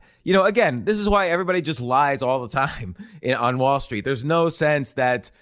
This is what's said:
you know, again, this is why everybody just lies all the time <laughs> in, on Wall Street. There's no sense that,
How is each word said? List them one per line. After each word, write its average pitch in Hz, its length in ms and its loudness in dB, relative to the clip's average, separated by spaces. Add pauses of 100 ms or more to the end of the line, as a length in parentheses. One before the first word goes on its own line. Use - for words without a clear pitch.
(220)
you 170 100 0
know, 190 120 4
again, 190 400 2
this 208 140 0
is 208 100 -2
why 196 220 2
everybody 180 300 0
just 147 200 -6
lies 135 420 2
all 127 180 0
the 120 80 -10
time 127 460 -4 (140)
<laughs> 170 140 -20
in, 127 120 0
on 127 240 0
Wall 135 220 2
Street. 104 240 -8
There's 131 200 -4
no 165 240 2
sense 151 440 0
that, 127 500 -2